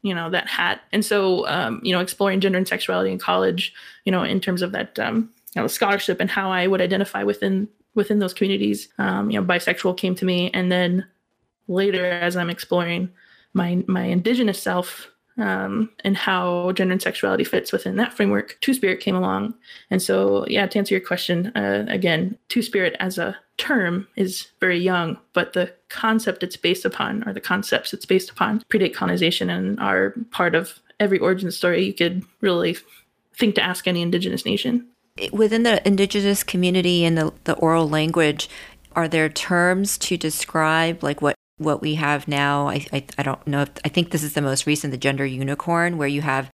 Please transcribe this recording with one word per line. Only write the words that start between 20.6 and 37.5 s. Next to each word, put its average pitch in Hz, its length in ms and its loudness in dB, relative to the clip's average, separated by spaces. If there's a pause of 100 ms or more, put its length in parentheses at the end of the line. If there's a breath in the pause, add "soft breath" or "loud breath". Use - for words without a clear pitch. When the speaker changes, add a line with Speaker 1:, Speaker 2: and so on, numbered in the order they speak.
Speaker 1:
to 202 100 -2
answer 196 160 0
your 190 80 0
question, 180 540 -2
uh, 202 340 0
again, 185 480 0 (120)
Two-Spirit 196 500 0
as 185 180 -4
a 185 180 -4 (220)
term 190 580 0
is 185 320 -4 (120)
very 175 180 2
young, 175 400 0 (160)
but 175 200 0
the 180 200 -2 (160)
concept 220 540 0
it's 180 140 -8
based 180 280 0
upon, 214 420 -4
or 196 60 -6
the 202 80 -10
concepts - 520 -2
it's - 120 -12
based 185 240 2
upon, 208 400 -2
predate 190 240 2
colonization 180 560 0
and 185 300 -2
are 196 340 2 (160)
part 175 240 0
of 170 260 -2 (200)
every 196 180 4
origin 185 340 0
story 175 320 2
you 196 100 -2
could 185 300 0 (180)
really 180 360 2 (580 soft breath)
think 208 200 2
to - 80 2
ask 180 240 -2
any 175 160 0
indigenous 180 420 -2
nation. 240 420 -2 (440)
Speaker 2:
Within 220 320 2
the 226 240 2
indigenous 202 560 2
community 180 640 2
and 165 120 4
the, 156 160 0 (120)
the - 100 0